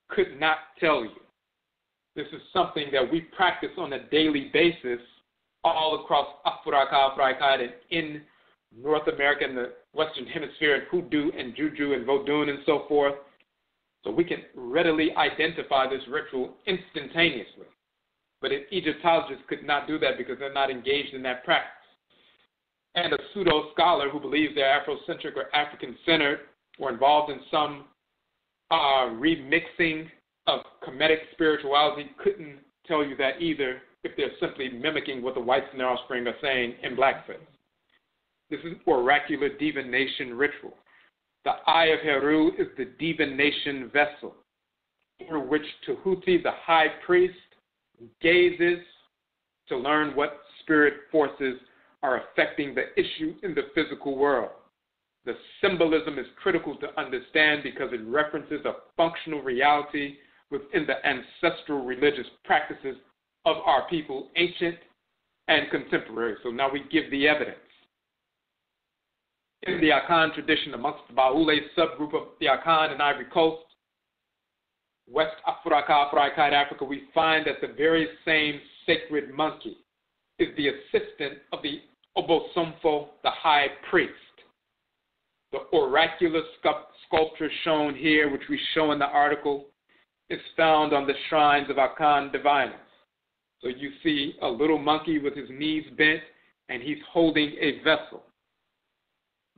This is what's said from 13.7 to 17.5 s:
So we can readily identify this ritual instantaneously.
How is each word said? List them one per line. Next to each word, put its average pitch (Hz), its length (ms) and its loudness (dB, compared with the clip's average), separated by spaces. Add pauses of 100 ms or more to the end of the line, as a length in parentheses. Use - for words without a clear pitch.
So 104 80 -6
we 151 120 2
can 160 200 -4 (120)
readily 156 600 2
identify 147 720 0
this 131 180 -6
ritual 131 460 -6 (140)
instantaneously. 160 1000 -4 (760)